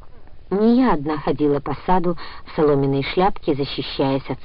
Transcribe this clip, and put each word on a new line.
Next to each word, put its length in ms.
Не 300
я 140
одна 240
ходила 420
по 160
саду 320
в 100
соломенной 480
шляпке, 520
защищаясь 760
от 160